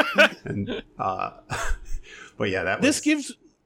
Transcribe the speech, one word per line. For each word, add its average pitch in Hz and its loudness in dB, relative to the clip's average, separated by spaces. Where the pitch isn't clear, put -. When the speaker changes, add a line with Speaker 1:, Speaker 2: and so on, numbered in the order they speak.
Speaker 1:
And, - -4
uh, 95 -2
<laughs> - -4
but 107 0
yeah, 92 0
that 98 0
Speaker 2:
This 285 4
Speaker 1:
was - -4
Speaker 2:
gives 294 0